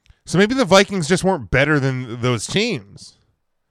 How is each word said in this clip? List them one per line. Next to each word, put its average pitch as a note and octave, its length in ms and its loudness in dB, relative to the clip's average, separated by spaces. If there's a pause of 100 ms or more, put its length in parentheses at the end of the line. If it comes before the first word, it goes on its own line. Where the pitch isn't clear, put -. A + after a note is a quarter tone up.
(260)
So - 100 -4
maybe G#3+ 180 4
the C4 120 0
Vikings F#3+ 420 2
just F3+ 160 0
weren't E3 260 -2
better C#3+ 300 2
than B2+ 400 -6
those A#2+ 260 -2
teams. B2+ 680 -6 (540)